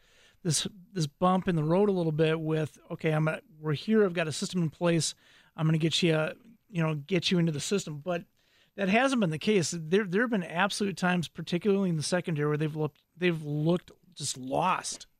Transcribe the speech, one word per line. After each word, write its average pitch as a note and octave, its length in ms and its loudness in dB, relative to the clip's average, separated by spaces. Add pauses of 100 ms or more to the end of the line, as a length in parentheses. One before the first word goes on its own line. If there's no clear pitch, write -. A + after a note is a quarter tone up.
(440)
this, D#3+ 220 0 (260)
this D#3+ 160 -2
bump F#3 400 0
in F3 80 2
the D3+ 80 0
road F#3 240 2
a G3 40 2
little E3 200 0
bit D#3+ 260 2
with, D#3 400 -2 (100)
okay, E3 220 -4
I'm D#3 140 2
gonna, D#3 160 -2 (200)
we're D#3 120 -2
here. G#3+ 320 2
I've F3 100 0
got E3 140 -2
a C#3+ 40 -6
system F3+ 300 -4
in D#3 80 0
place. E3+ 440 0 (420)
I'm D#3+ 100 0
gonna E3 100 4
get D#3 280 0
you, D#3+ 100 4
uh, D#3 200 -2 (360)
you E3 120 -2
know, D#3+ 120 0
get D#3 380 -2
you F3+ 60 4
into E3 120 2
the D3 80 -4
system. D3+ 440 -4
But F3 200 -4 (540)
that G3+ 120 -2
hasn't B3+ 300 4
been F#3 120 2
the D#3 80 -4
case. G3 380 2
There, E3+ 280 0
there F#3 160 0
have B3 100 0
been G3 140 0
absolute F#3 520 -2
times, F3 300 0
particularly F#3+ 600 -2
in E3 80 0
the D3 80 -2
secondary, E3 420 -2
where D3 100 0
they've D3+ 200 -2
looked, D3+ 260 -6 (140)
they've E3 260 -2
looked D3+ 480 0 (240)
just C#3 240 -6
lost. C#3+ 720 -2 (120)